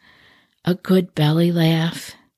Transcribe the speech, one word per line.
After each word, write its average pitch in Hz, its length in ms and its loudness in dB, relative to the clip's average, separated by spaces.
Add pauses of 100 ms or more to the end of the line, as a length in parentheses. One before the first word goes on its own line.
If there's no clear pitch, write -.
(640)
a 180 80 0
good 185 400 0
belly 160 380 2
laugh? 160 640 -2 (220)